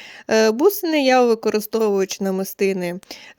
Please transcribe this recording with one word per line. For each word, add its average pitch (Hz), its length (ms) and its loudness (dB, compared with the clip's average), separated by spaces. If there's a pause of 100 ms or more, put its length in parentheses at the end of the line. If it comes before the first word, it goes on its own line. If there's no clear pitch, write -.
(280)
Е, 220 240 2
бусини 311 540 0
я, 254 160 4
використовуючи 214 1040 -2
намистини, 190 760 -4 (400)